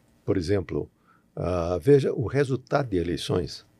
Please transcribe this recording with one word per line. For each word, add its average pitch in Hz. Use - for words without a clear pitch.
por 101
exemplo, 85
ah, 87
veja 143
o 110
resultado 135
de 95
eleições. 85